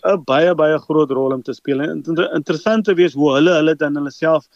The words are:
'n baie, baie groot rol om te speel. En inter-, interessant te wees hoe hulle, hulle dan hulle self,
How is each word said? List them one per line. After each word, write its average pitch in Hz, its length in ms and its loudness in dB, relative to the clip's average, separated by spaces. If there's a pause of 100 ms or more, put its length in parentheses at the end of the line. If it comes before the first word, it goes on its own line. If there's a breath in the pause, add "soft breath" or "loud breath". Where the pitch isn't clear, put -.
'n 185 220 0
baie, 160 280 2
baie 156 240 2
groot 151 320 0
rol 131 220 -2
om 127 100 -6
te 127 120 -8
speel. 135 260 -4
En 156 240 -6
inter-, 165 300 -4
interessant 180 500 -2
te 196 100 2
wees 170 200 2
hoe 143 200 2
hulle, 160 180 4
hulle 156 220 2
dan 147 220 -4
hulle 143 140 -6
self, 160 340 -2 (120)